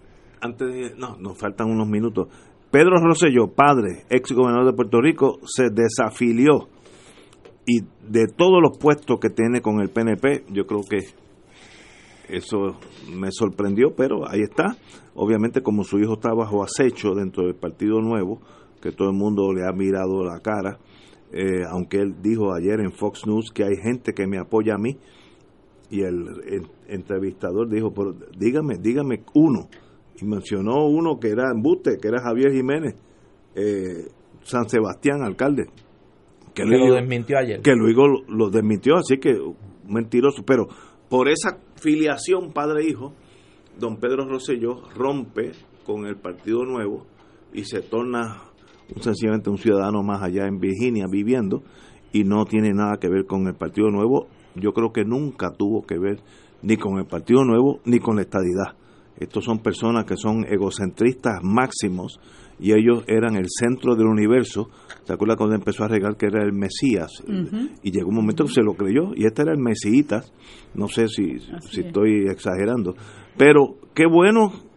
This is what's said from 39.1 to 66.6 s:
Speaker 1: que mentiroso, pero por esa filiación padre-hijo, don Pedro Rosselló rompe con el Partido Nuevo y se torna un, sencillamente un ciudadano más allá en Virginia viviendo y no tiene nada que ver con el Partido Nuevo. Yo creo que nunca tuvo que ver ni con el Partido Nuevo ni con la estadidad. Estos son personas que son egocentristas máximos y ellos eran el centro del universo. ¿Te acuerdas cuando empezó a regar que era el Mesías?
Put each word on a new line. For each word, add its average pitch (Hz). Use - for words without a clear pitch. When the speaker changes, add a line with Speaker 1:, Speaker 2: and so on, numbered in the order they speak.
Speaker 1:
que 135
mentiroso, 117
pero 120
por 127
esa 170
filiación 156
padre-hijo, 147
don 110
Pedro 131
Rosselló 127
rompe 123
con 104
el 101
Partido 107
Nuevo 120
y 107
se 101
torna 117
un, 107
sencillamente 107
un 101
ciudadano 101
más 101
allá 98
en 98
Virginia 98
viviendo 104
y 104
no 104
tiene 107
nada 104
que 95
ver 95
con 95
el 90
Partido 107
Nuevo. 113
Yo 98
creo 113
que 110
nunca 120
tuvo 101
que 85
ver 98
ni 107
con 98
el 92
Partido 120
Nuevo 123
ni 120
con 110
la 98
estadidad. 92
Estos 98
son 113
personas 113
que -
son 110
egocentristas 101
máximos 98
y 101
ellos 113
eran 110
el 92
centro 123
del 113
universo. 110
¿Te -
acuerdas 107
cuando 107
empezó 104
a 107
regar 104
que 104
era 104
el 104
Mesías? 101